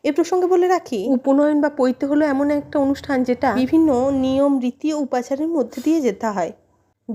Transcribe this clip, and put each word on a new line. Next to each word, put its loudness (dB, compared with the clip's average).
এ 0
প্রসঙ্গে 0
বলে 2
রাখি, -2
উপনয়ন 2
বা 0
পৈতে -2
হলো 2
এমন 0
একটা -2
অনুষ্ঠান -2
যেটা 0
বিভিন্ন 2
নিয়ম, 2
রীতি -4
ও -4
উপাচারের -4
মধ্যে -4
দিয়ে 2
যেতে -2
হয়। -2